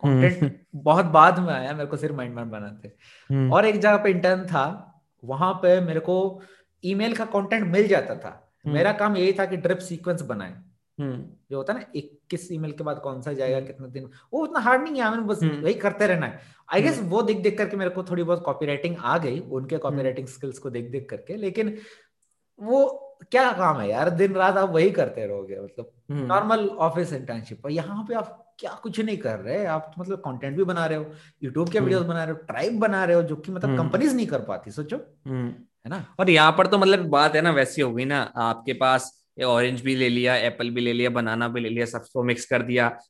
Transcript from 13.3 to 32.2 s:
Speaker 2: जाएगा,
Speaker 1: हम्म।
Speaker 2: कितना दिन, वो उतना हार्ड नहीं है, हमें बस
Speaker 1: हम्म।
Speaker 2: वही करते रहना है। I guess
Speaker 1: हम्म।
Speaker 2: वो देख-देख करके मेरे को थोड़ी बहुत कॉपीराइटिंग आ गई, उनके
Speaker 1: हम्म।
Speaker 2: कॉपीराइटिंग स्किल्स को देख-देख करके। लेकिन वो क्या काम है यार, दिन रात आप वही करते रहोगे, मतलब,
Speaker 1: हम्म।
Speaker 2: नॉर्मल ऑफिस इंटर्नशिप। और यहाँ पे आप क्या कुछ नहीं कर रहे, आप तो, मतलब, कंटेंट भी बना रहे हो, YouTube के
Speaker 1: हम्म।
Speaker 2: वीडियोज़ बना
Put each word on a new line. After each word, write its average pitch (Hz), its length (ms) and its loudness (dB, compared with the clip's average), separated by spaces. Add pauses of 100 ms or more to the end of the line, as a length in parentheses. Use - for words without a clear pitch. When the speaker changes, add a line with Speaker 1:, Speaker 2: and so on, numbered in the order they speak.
Speaker 2:
जाएगा, 131 240 -4
Speaker 1:
हम्म। 135 100 -4
Speaker 2:
कितना 135 200 -16
दिन, 131 240 -14 (220)
वो 302 100 -2
उतना 311 160 -4
हार्ड 254 240 4
नहीं 311 120 -6
है, 262 80 -2
हमें 226 240 -2
बस 202 160 -2
Speaker 1:
हम्म। 151 200 0
Speaker 2:
वही 170 120 2
करते 202 320 0
रहना 170 200 2
है। - 140 -10 (340)
I 185 40 4
guess 277 200 2
Speaker 1:
हम्म। 202 100 -4
Speaker 2:
वो 202 140 2
देख-देख 208 360 0
करके 202 180 -2
मेरे 190 140 -2
को 180 120 -6
थोड़ी 180 200 -4
बहुत 170 220 0
कॉपीराइटिंग 143 560 -2
आ 127 180 0
गई, 147 220 -4
उनके 135 340 -6
Speaker 1:
हम्म। 156 80 -4
Speaker 2:
कॉपीराइटिंग 135 440 -2
स्किल्स 131 320 -12
को 135 120 -10
देख-देख 123 400 -8
करके। 160 260 -12
लेकिन 214 400 -4 (840)
वो 269 480 0 (220)
क्या 247 220 4
काम 170 280 2
है 101 100 -2
यार, 139 200 0
दिन 190 220 2
रात 185 240 4
आप 190 140 2
वही 165 200 4
करते 139 360 -2
रहोगे, 98 340 -8
मतलब, 101 300 -14 (200)
Speaker 1:
हम्म। 143 160 -4
Speaker 2:
नॉर्मल 208 420 2
ऑफिस 165 440 0
इंटर्नशिप। 117 520 -10
और 139 60 -6
यहाँ 190 340 -6
पे 233 100 -6
आप - 440 -8
क्या 196 120 -10
कुछ 214 300 -8
नहीं 214 160 -2
कर 110 220 -4
रहे, 131 260 -4
आप 156 300 -4
तो, 170 80 -10
मतलब, 185 160 -6
कंटेंट 139 380 -8
भी 190 80 2
बना 170 220 0
रहे 156 120 -2
हो, 156 80 -8 (380)
YouTube 151 260 -2
के 214 80 0
Speaker 1:
हम्म। 190 100 2
Speaker 2:
वीडियोज़ 185 200 2
बना 165 160 -2